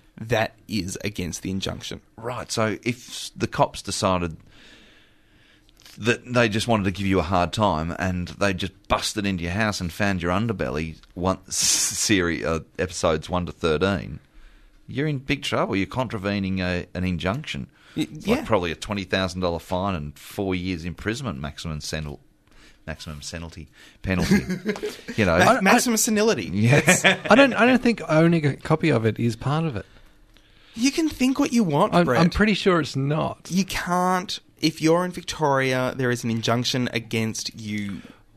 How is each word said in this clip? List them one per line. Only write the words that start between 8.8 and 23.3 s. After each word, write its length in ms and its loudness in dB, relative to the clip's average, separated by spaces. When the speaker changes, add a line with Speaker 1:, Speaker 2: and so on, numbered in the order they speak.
Speaker 2:
busted 380 -2
into 180 -2
your 100 -4
house 280 -2
and 100 -4
found 300 0
your 100 0
underbelly, 680 -2
one, 280 -2
<laughs> 40 -20
s-, 80 -8
seri-, 920 0
uh, 140 0
episodes 520 -2
one 180 -2
to 40 -10
thirteen, 680 -2
you're 200 -4
in 100 -2
big 260 -4
trouble. 320 -2
You're 120 0
contravening 760 -4
a, 320 -2
an 100 -4
injunction. 640 -4
Speaker 1:
Y-, 160 -2
Speaker 2:
It's 160 -10
Speaker 1:
yeah. 80 2
Speaker 2:
like 100 -4
probably 260 0
a 40 -6
twenty 280 -6
thousand 380 -2
dollar 180 0
fine 360 -2
and 220 -8
four 380 -4
years 300 -4
imprisonment 540 -6
maximum 400 -8
senil-, 400 -8
maximum 380 -14
senility, 440 -12